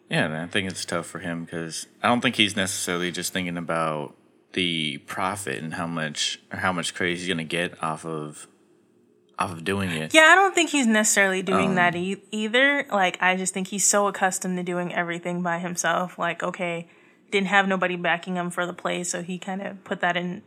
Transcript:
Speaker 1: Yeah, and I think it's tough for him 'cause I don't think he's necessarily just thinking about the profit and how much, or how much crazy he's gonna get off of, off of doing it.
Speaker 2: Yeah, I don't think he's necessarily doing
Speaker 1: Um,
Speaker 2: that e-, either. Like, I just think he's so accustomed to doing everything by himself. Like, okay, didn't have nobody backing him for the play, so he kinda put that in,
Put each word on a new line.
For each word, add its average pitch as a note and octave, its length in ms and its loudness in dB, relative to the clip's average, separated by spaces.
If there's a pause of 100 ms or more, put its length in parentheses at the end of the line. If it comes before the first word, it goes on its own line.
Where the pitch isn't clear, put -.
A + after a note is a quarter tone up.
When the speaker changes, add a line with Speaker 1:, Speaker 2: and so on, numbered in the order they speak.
Speaker 1:
Yeah, C#3+ 180 2
and D#2 100 -4
I E2 100 -4
think F#2+ 240 0
it's - 140 -6
tough E2+ 220 -4
for - 120 -12
him E2+ 280 -6
'cause E2 400 -8 (160)
I G#2+ 60 4
don't A#2+ 120 4
think A#2+ 160 2
he's G2+ 180 4
necessarily F#2 560 0
just F2 220 -6
thinking F2 240 -2
about D#2+ 580 -2 (380)
the D#2+ 460 0
profit F#2+ 640 -4
and D#2+ 120 -6
how F2 140 -4
much, D#2 500 -4 (140)
or F#2+ 80 -8
how F#2+ 120 0
much F2 220 -4
crazy F2+ 280 -2
he's F2+ 60 -4
gonna E2 140 0
get E2+ 400 -4
off D#2+ 220 -4
of, D2+ 420 -8 (920)
off F#2 120 -2
of E2 140 -10
doing G3 260 0
it. D#2+ 240 -2
Speaker 2:
Yeah, D#4 160 8
I E4+ 60 10
don't F#4+ 180 4
think E4+ 160 2
he's C#4 160 2
necessarily G#3 560 4
doing F#3+ 280 2
Speaker 1:
Um, F#3+ 40 2
Speaker 2:
that F3 220 4
e-, F#3+ 340 -4
either. C4 640 2
Like, F#3 280 2
I F#3 160 4
just F#3 160 -2
think F#3+ 160 -4
he's G3 160 -2
so G3+ 220 4
accustomed F#3 520 0
to F3+ 40 -2
doing F3 320 -2
everything F3 480 -2
by E3+ 160 0
himself. F3+ 600 0
Like, E3+ 260 -2
okay, F3 420 -4 (460)
didn't G3 160 2
have G3 180 6
nobody F#3 300 2
backing F3 400 0
him F3 140 -2
for F3 160 -2
the F3 60 -6
play, F3 300 -4
so F3 200 -4
he F3+ 160 -6
kinda F#3+ 440 -8
put F#3+ 180 -6
that F3 160 2
in, F3+ 300 -4